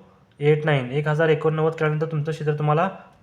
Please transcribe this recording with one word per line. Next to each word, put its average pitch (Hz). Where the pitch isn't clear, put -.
एट 151
नाईन, 135
एक 151
हजार 156
एकोणनव्वद 156
केल्यानंतर 156
तुमचं 156
क्षेत्र 151
तुम्हाला 151